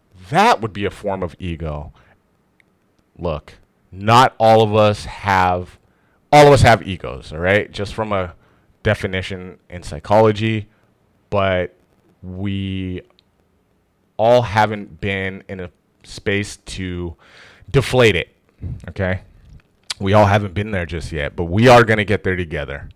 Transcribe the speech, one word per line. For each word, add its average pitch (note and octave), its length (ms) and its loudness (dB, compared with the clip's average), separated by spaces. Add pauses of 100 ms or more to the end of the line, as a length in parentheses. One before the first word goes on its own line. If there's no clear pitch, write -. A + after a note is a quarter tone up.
(300)
That G3+ 320 2
would G#2 100 -6
be G2+ 140 -6
a F2+ 40 -2
form G2 320 -6
of F2 160 -8
ego. D#2 540 -10 (1300)
Look, D#2+ 340 -8 (400)
not A2+ 460 4
all A2+ 240 6
of G#2+ 120 0
us G#2+ 300 2
have, F#2 760 -2 (540)
all D3 140 10
of C#3+ 80 10
us A#2+ 80 6
have A2+ 260 4
egos, C2+ 460 -12
all D#2 40 -12
right? F#2 320 0
Just G2 220 -10
from G#2+ 200 -6
a F#2 220 -4 (480)
definition F#2 760 -6 (100)
in F2+ 140 -16
psychology, G#2+ 880 0 (580)
but F#2+ 460 -2 (480)
we F#2+ 800 -8 (1120)
all A#2+ 260 4
haven't G#2+ 580 -4
been F#2+ 480 -6
in F#2+ 120 -12
a F2 100 -14 (320)
space - 540 -6
to F2 580 -10 (560)
deflate B2 460 2
it, - 180 -6 (540)
okay? F#2 320 -4 (800)
We G2 140 0
all G#2+ 120 6
haven't G2+ 280 0
been G#2 180 -6
there F2+ 140 -4
just E2+ 260 -10
yet, C#2+ 240 -6
but F2 80 -6
we G#2 240 2
are A#2+ 160 8
gonna G#2+ 200 0
get F#2+ 200 -4
there F#2 120 -2
together, D2 600 -10